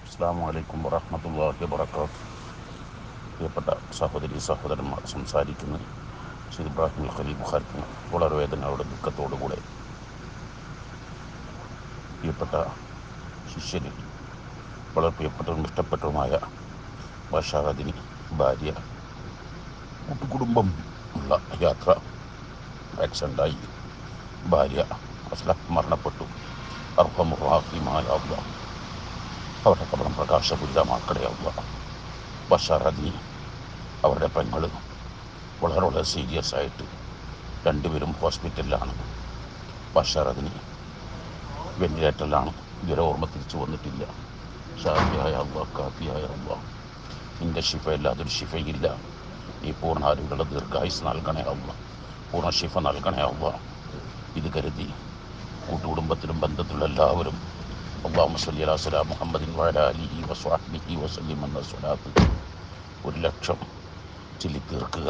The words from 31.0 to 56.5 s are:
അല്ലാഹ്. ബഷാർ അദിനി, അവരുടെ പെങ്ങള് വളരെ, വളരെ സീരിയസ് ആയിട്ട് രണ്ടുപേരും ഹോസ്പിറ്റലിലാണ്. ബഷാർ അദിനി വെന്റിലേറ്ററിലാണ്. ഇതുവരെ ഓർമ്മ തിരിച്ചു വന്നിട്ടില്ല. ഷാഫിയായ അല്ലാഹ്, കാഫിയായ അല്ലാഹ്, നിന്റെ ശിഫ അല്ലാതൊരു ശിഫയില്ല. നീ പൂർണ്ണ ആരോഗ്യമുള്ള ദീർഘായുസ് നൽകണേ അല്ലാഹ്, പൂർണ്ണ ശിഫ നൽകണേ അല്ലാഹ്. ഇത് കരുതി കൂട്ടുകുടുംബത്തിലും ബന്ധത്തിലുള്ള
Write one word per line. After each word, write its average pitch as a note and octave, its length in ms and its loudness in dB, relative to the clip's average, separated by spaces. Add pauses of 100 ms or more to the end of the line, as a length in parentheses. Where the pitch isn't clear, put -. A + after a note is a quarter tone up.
അല്ലാഹ്. D#2+ 340 -2 (880)
ബഷാർ D#2 400 8
അദിനി, D2+ 240 0 (920)
അവരുടെ D#2+ 300 6
പെങ്ങള് D#2 320 2 (960)
വളരെ, E2+ 240 4
വളരെ D#2+ 180 4
സീരിയസ് D#2 520 0
ആയിട്ട് C#2 300 0 (800)
രണ്ടുപേരും D#2+ 480 4 (100)
ഹോസ്പിറ്റലിലാണ്. C#2+ 720 2 (1000)
ബഷാർ D2+ 380 6
അദിനി C#2 220 -2 (1300)
വെന്റിലേറ്ററിലാണ്. D2+ 720 4 (300)
ഇതുവരെ E2 280 4
ഓർമ്മ D2 240 2
തിരിച്ചു D2 240 -6
വന്നിട്ടില്ല. D2+ 460 -4 (800)
ഷാഫിയായ D#2 520 4 (120)
അല്ലാഹ്, C#2+ 320 -2
കാഫിയായ D2 460 -2 (120)
അല്ലാഹ്, - 280 -4 (760)
നിന്റെ E2 300 0
ശിഫ - 180 -2 (100)
അല്ലാതൊരു C#2 400 2
ശിഫയില്ല. D2 480 -2 (760)
നീ D2+ 180 -2
പൂർണ്ണ D#2+ 260 2
ആരോഗ്യമുള്ള D2 460 4
ദീർഘായുസ് C#2 560 0
നൽകണേ D#2 460 0
അല്ലാഹ്, - 260 -6 (480)
പൂർണ്ണ F2 320 2
ശിഫ E2+ 180 0 (120)
നൽകണേ - 400 2
അല്ലാഹ്. D2 300 0 (760)
ഇത് D#2 180 0
കരുതി D#2+ 360 -2 (720)
കൂട്ടുകുടുംബത്തിലും D#2+ 800 0
ബന്ധത്തിലുള്ള D2 420 2